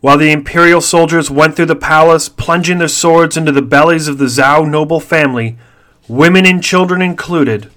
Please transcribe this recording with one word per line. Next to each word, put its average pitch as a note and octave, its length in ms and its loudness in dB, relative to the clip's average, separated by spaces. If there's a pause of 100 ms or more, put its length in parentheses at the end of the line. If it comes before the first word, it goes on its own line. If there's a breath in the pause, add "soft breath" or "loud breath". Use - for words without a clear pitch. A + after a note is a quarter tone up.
While C#3 180 2
the D3+ 140 2
imperial E3+ 480 2
soldiers E3 500 0
went D3 260 0
through E3 100 0
the D#3 100 0
palace, D#3 520 2
plunging F3 500 -4
their E3+ 100 -2
swords E3 480 0
into D#3+ 160 -2
the C#3 100 0
bellies D3+ 460 0
of C#3 100 -6
the C#3 80 -2
Zhou C#3 420 0
noble D#3 320 -2
family, B2 560 -4 (520 soft breath)
women E3+ 380 2
and F3+ 160 0
children F#3 400 -2
included D#3+ 760 -4